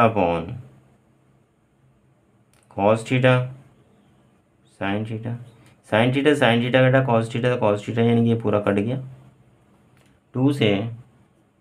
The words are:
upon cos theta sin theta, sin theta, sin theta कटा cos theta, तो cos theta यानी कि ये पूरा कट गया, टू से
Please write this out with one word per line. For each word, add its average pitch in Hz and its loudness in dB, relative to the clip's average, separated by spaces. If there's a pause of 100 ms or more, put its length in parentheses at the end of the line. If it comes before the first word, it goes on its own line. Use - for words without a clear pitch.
upon 87 0 (2250)
cos 107 0
theta 127 2 (1500)
sin 101 -4
theta, 113 -10 (560)
sin 120 2
theta, 139 2
sin 120 2
theta 127 2
कटा 131 4
cos 113 0
theta, 123 -2
तो 123 -2
cos 104 0
theta 113 -8
यानी 117 2
कि 117 2
ये 117 2
पूरा 104 0
कट 101 0
गया, 117 -4 (1400)
टू 131 0
से 117 0 (920)